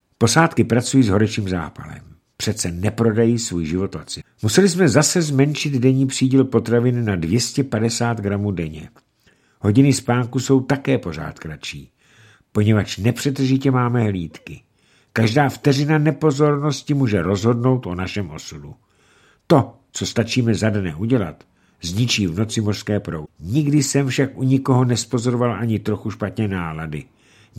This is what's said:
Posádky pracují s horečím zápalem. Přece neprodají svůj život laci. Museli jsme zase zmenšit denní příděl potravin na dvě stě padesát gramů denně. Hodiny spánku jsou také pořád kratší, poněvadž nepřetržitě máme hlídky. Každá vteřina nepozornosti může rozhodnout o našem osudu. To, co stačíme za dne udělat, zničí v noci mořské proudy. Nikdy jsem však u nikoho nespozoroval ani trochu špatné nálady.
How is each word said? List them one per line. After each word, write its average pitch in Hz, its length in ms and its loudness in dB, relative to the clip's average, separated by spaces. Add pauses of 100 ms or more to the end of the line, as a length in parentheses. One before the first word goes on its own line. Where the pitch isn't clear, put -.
(180)
Posádky 139 460 2
pracují 123 380 2
s 120 60 2
horečím 104 400 0
zápalem. 78 520 -8 (400)
Přece 101 320 -4
neprodají 113 680 2
svůj 87 280 -4
život 92 280 -2
laci. - 280 -14 (200)
Museli 185 260 4
jsme 175 200 2
zase 151 340 2
zmenšit 143 500 0
denní 131 340 2
příděl 131 380 2
potravin 120 600 0
na 104 120 0
dvě 85 240 0
stě - 240 -2
padesát 117 560 -2
gramů 101 300 -2
denně. 80 380 -6 (720)
Hodiny 131 320 6
spánku 123 480 -2
jsou 135 200 2
také 135 380 0
pořád 78 400 -10
kratší, 73 520 -14 (600)
poněvadž 107 460 2
nepřetržitě 135 720 0
máme 123 320 0
hlídky. 95 580 -6 (520)
Každá 117 360 2
vteřina 143 500 0
nepozornosti 147 960 0
může 110 280 2
rozhodnout 117 640 0
o 87 80 -6
našem 90 360 -6
osudu. 76 440 -16 (720)
To, - 280 4 (180)
co - 140 -6
stačíme 117 480 0
za 101 160 0
dne 95 240 -4
udělat, 101 500 -4 (380)
zničí 104 440 0
v 82 120 -4
noci 110 220 -2
mořské 104 400 -2
proudy. 80 260 -8 (140)
Nikdy 143 420 0
jsem 139 260 0
však 135 300 -2
u - 40 -6
nikoho 131 420 2
nespozoroval 120 680 0
ani 107 260 -2
trochu 104 320 -4
špatné 104 380 -4
nálady. 80 560 -6 (540)